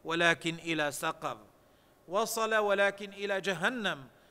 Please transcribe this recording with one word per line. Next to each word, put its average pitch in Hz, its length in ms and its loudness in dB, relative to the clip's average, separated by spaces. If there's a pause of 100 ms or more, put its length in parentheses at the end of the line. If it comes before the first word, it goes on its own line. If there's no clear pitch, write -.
ولكن 165 520 2
إلى 156 360 -2
سقر، 156 460 -4 (720)
وصل 220 480 0
ولكن 202 540 2
إلى 196 320 -4
جهنم، 180 680 -2 (240)